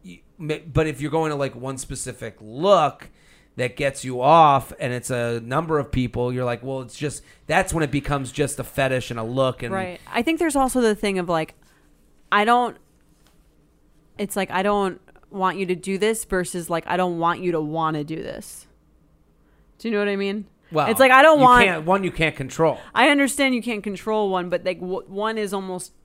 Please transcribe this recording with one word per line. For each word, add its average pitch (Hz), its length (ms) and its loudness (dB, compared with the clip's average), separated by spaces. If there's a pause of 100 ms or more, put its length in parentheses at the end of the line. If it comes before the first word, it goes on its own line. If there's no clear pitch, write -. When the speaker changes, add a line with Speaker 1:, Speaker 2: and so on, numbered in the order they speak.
Speaker 1:
y-, 180 180 -20 (160)
ma-, 156 180 -6 (180)
but 156 140 2
if 139 120 -8
you're 143 120 -6
going 160 180 0
to, 151 80 -4
like, 139 180 -4
one 131 220 -10
specific 123 640 -12
look 147 680 2 (480)
that 123 180 -4
gets 139 280 -4
you 127 180 -6
off 143 580 6
and 131 120 -4
it's 123 200 -8
a 117 280 -2
number 151 400 -4
of 139 120 -6
people, 123 420 -2
you're 127 120 -4
like, 120 180 -4
well, 131 180 -8
it's 123 140 -18
just, - 280 -8 (220)
that's 180 280 0
when 160 100 0
it 139 80 -2
becomes 135 400 -4
just 139 280 -4
a 127 40 -8
fetish 131 480 -4
and 117 80 -8
a 113 40 -6
look. 131 400 -2
And 117 100 -8
Speaker 2:
Right. 180 260 -8 (120)
I 233 120 -2
think 320 160 0
there's 320 160 0
also 262 260 2
the 220 140 4
thing 196 240 -2
of, 175 100 -6
like, 160 240 -2 (800)
I 208 120 2
don't, 240 340 2 (1400)
it's 202 180 -6
like, 190 160 -4
I 190 120 -2
don't 202 360 0 (300)
want 185 280 -2
you 196 100 -2
to 180 80 0
do 190 220 -6
this 214 280 -2
versus, 180 440 -4
like, 165 180 -4
I 180 100 -2
don't 180 220 -2
want 165 220 0
you 180 120 -2
to 156 80 0
wanna 156 420 -4
do 160 140 -8
this. - 500 -14 (1120)
Do - 80 -10
you 233 60 -4
know 208 60 0
what 208 100 0
I 202 60 -2
mean? 196 300 -6 (260)
Speaker 1:
Well, 151 180 0
Speaker 2:
It's 220 100 0
like, 262 120 8
I 262 100 10
don't 311 180 10
Speaker 1:
you 269 40 8
Speaker 2:
want 247 220 10
Speaker 1:
can't, 165 200 -2
one, 190 180 2
you 175 80 -2
can't 156 240 0
control. 139 440 -2 (140)
Speaker 2:
I 254 160 6
understand 277 460 2
you 233 60 -2
can't 214 220 -6
control 214 460 -4
one, 180 200 -4
but, 175 160 -4
like, 180 140 -4
w-, 180 280 -6
one 214 300 -6
is 202 160 -4
almost 190 400 -8 (120)